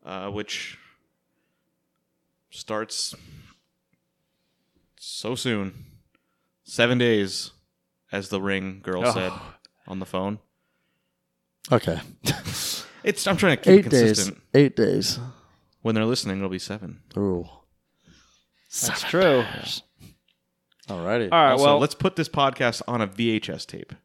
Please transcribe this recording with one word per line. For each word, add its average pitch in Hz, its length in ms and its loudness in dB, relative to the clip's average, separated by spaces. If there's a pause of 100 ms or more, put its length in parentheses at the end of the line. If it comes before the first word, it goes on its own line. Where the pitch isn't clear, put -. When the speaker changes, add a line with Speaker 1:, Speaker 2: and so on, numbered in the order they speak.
Speaker 1:
Uh, 95 240 -10
which - 480 -10 (1700)
starts - 640 -8 (1800)
so - 380 -10
soon. 104 500 -6 (800)
Seven 123 340 0
days, 110 540 0 (600)
as 98 180 -8
the 98 120 -2
Ring 95 420 -4
girl 92 220 -4
Speaker 2:
Oh. 120 80 2
Speaker 1:
said 92 180 -4 (560)
on 95 120 -10
the 95 60 -8
phone. 98 340 -6 (1300)
Speaker 3:
Okay. 104 280 0 (240)
<laughs> - 160 -4 (680)
Speaker 1:
It's, - 220 -2
I'm 190 80 2
trying 165 220 4
to - 40 -6
keep 190 120 10
it 196 140 10
Speaker 3:
Eight - 20 -4
days. 127 140 6
Speaker 1:
consistent. 98 380 0 (120)
Speaker 3:
Eight 139 240 8
days. 101 420 0 (640)
Speaker 1:
When 113 120 0
they're 110 120 2
listening, 104 320 -2
it'll 98 100 -4
be 92 100 -6
seven. 104 440 -12 (160)
Speaker 3:
Ooh. 92 280 -2 (1200)
Speaker 2:
That's - 320 -6
Speaker 3:
Seven - 80 -8
Speaker 2:
true. 160 340 4 (160)
Speaker 3:
days. - 220 -10 (1080)
Alrighty. 98 420 -2
Speaker 2:
All 170 80 4
right, 147 140 8
Speaker 1:
Also, 135 140 4
Speaker 2:
well, 143 140 6
Speaker 1:
let's 147 160 0
put - 200 -2
this 156 140 -4
podcast 131 580 0
on 117 140 -2
a 107 40 0
V 113 260 -2
H 110 180 -2
S 80 160 -10
tape. - 260 -16 (140)